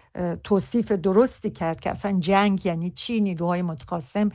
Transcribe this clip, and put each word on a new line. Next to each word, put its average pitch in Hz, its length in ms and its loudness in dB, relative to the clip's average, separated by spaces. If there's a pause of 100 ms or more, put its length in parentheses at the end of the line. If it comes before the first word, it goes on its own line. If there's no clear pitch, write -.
(160)
اه، 175 200 -2
توصیف 214 560 0
درستی 196 580 2
کرد 165 300 -4
که - 100 -6
اصلاً 196 300 -2
جنگ 196 460 2
یعنی 170 240 -2
چی، 226 320 -2
نیروهای 175 400 0
متخاصم 175 720 -2